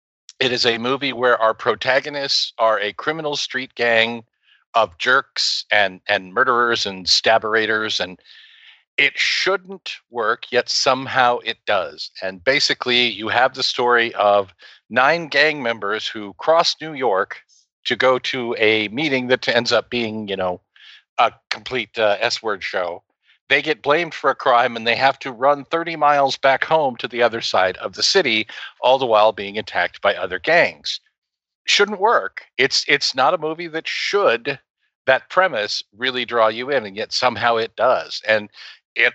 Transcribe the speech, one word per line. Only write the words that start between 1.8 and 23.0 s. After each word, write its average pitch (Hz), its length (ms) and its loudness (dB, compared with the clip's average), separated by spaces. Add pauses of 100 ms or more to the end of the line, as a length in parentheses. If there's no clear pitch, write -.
are 110 220 2
a 104 140 -4
criminal 151 420 -6
street 131 400 -8
gang 117 480 0 (500)
of 107 240 2
jerks - 760 -2
and, 98 360 0
and 92 260 -2
murderers 120 540 0
and 92 180 -10
stabberators, 110 920 0
and 92 200 -6 (760)
it 139 200 0
shouldn't 190 800 -4 (120)
work, 117 420 -4
yet 120 160 0
somehow 127 720 0
it 110 180 -8 (100)
does. 85 420 -4 (140)
And 95 200 -10
basically, 127 640 2
you 107 220 -6
have 123 240 2
the 131 100 -6
story 117 520 2
of 101 380 2 (360)
nine 147 380 2
gang 147 360 2
members 107 420 -4
who 101 280 -10
cross 165 480 2
New 156 120 -10
York 107 480 -2 (440)
to 123 100 -2
go 127 240 2
to 120 400 -6
a 107 300 2
meeting 131 380 -2
that 127 200 0
ends 117 240 0
up 113 180 0
being, 110 380 -4
you 98 80 -4
know, 92 240 -4 (580)
a 117 140 4 (180)
complete, 113 480 -8
uh, 104 220 2
S-word 110 420 -2
show. 90 400 -6 (460)